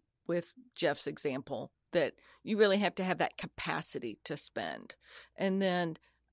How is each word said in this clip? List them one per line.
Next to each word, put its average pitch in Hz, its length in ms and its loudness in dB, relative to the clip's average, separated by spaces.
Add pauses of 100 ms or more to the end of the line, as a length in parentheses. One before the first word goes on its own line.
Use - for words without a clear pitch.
(260)
with 170 260 -2 (220)
Jeff's 147 320 0
example, 135 640 -4 (220)
that 160 200 2 (300)
you 202 160 2
really 202 200 8
have 202 180 2
to 190 80 -2
have 180 140 0
that - 200 -2
capacity - 880 -6
to 147 120 -4
spend. 76 580 -8 (420)
And 190 260 2
then, 175 340 2 (360)